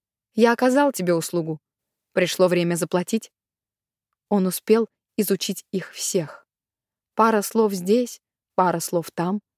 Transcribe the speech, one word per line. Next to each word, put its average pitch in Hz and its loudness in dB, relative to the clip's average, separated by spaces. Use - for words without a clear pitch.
"Я 233 4
оказал 262 2
тебе 175 0
услугу. 160 -4
Пришло 185 2
время 175 2
заплатить". 180 -4
Он 196 2
успел 214 2
изучить 196 -2
их 185 -6
всех. - -6
Пара 220 4
слов 220 0
здесь, 202 -2
пара 170 0
слов 170 -4
там. 180 -4